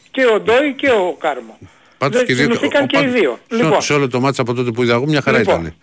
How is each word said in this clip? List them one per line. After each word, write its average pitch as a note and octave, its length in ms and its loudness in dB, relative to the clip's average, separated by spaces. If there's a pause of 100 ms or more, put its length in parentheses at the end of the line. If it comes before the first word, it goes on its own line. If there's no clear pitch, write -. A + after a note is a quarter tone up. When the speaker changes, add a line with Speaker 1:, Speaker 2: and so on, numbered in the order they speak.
(100)
Speaker 1:
Και C4 160 0
ο G#3+ 140 2
Ντόι B3 360 0
και C#4 140 0
ο F3+ 300 0
Κάρμο. B2 380 -6 (400)
Speaker 2:
Πάντως D3 180 -2
Speaker 1:
Δεν B3 100 2
Speaker 2:
και - 60 0
οι - 20 0
δύο, - 100 0
Speaker 1:
θυμηθήκαν C#4 380 0
Speaker 2:
ο, C4+ 40 -2
Speaker 1:
και C#4 100 -2
οι C#4 40 2
Speaker 2:
πάντως B3 200 0
Speaker 1:
δύο. C3 180 0 (120)
Speaker 2:
σε, A3+ 120 0
Speaker 1:
Λοιπόν. F#3 200 2
Speaker 2:
σε - 100 -2
όλο C#3+ 160 2
το B2 120 -2
μάτς C3+ 180 0
από B2 160 -2
τότε B2 160 -2
που A#2 120 -2
είδα A#2+ 120 2
εγώ, B2 120 0
μια D3+ 160 0
χαρά - 160 0
Speaker 1:
Λοιπόν. G3 160 2
Speaker 2:
ήτανε. E2 280 -4